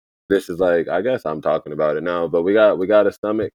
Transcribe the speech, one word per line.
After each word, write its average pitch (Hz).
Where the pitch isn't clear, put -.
this 95
is 85
like, 85
I 87
guess 123
I'm 78
talking 76
about 76
it 78
now, 87
but 85
we 98
got, 104
we 92
got 104
a 95
summit 107